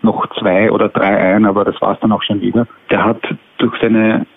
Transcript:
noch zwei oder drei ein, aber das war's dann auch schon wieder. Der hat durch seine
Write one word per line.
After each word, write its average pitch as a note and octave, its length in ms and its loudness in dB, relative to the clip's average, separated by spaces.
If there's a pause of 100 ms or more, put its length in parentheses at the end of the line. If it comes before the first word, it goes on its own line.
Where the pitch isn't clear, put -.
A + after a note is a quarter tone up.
noch - 240 0 (120)
zwei G2+ 340 2
oder G#2+ 160 0
drei G2 460 0
ein, G#2+ 100 4
aber G2+ 200 2
das - 180 -2
war's G2 180 -2
dann A2 120 0
auch - 100 -2
schon G#2 180 -4
wieder. A#2 260 0 (240)
Der G2 140 0
hat A2 160 0 (380)
durch - 240 -2
seine A2 440 2 (100)